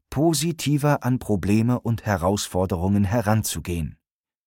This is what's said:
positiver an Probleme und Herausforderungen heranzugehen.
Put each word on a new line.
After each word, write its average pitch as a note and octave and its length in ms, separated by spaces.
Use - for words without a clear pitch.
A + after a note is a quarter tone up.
positiver D3+ 920
an B2 160
Probleme G#2+ 600
und A2+ 280
Herausforderungen F#2+ 960
heranzugehen. F#2+ 960